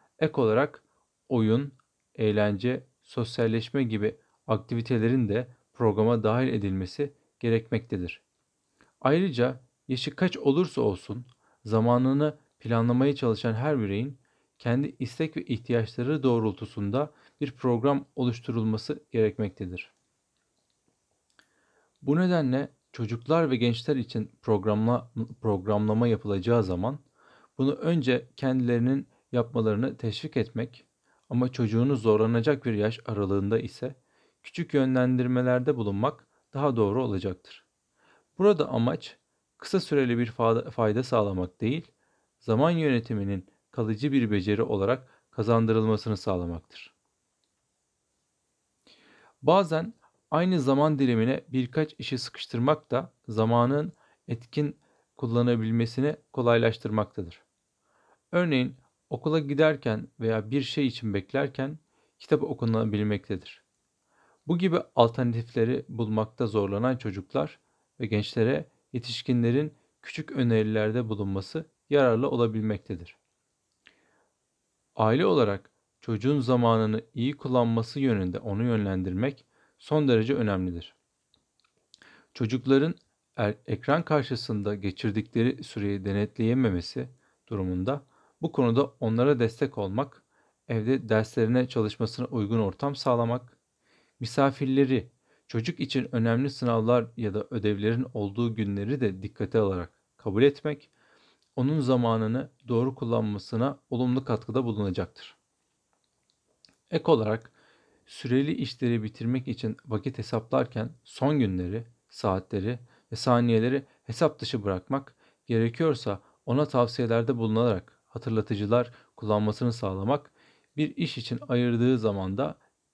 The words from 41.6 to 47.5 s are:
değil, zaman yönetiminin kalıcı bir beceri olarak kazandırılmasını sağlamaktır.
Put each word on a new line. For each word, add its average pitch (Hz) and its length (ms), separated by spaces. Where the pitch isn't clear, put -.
değil, 139 300
zaman 127 320
yönetiminin 117 840
kalıcı 113 380
bir 120 180
beceri 104 320
olarak 104 460
kazandırılmasını 110 840
sağlamaktır. 87 800